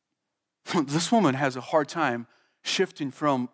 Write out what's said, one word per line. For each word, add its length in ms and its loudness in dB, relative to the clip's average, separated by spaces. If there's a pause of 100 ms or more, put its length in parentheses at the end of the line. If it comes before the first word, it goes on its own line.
(640)
<laughs> 200 0
This 280 -2
woman 240 4
has 180 -2
a 60 -10
hard 280 0
time 380 -2 (360)
shifting 500 -2
from 420 0